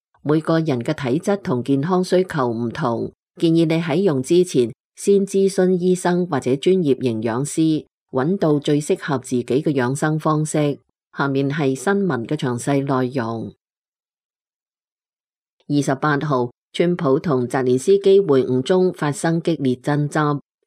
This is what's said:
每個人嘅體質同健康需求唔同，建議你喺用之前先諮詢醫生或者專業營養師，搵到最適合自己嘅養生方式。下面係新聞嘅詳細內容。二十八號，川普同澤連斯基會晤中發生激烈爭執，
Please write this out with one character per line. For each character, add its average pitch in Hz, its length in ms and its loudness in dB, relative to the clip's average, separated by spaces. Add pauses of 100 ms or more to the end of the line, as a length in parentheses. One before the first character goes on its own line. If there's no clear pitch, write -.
(240)
每 151 180 2
個 165 180 2
人 156 220 0
嘅 120 120 -4
體 135 260 -2
質 202 240 -2
同 127 200 -2
健 139 180 0
康 180 220 0
需 180 200 2
求 156 240 -2
唔 117 220 -4
同， 117 420 -4 (280)
建 165 120 4
議 165 140 4
你 160 140 0
喺 165 180 -2
用 165 260 0
之 175 200 4
前 127 280 0 (240)
先 202 280 2
諮 196 300 0
詢 185 240 2
醫 180 160 2
生 180 320 0
或 165 140 -2
者 123 160 0
專 185 220 2
業 147 180 2
營 117 260 -4
養 117 240 -2
師， 156 400 0 (260)
搵 143 280 -2
到 151 180 2
最 147 240 0
適 185 180 -2
合 135 200 -2
自 123 160 -6
己 120 80 0
嘅 123 180 0
養 135 320 0
生 156 240 -2
方 156 260 0
式。 151 360 -2 (360)
下 143 120 -2
面 139 200 0
係 139 280 0
新 202 180 -2 (140)
聞 120 180 -4
嘅 151 100 -4
詳 127 220 -2
細 139 220 0
內 131 300 0
容。 113 440 -6 (2250)
二 143 140 0
十 139 120 0
八 147 260 0
號， 131 300 -2 (240)
川 175 220 0
普 143 240 2
同 131 280 -2
澤 135 140 -2
連 127 160 2
斯 196 220 4
基 196 200 6
會 139 240 4
晤 127 200 0
中 185 280 2
發 151 200 -4
生 165 280 -2
激 165 180 -2
烈 131 180 0
爭 147 340 -2
執， 147 300 0 (280)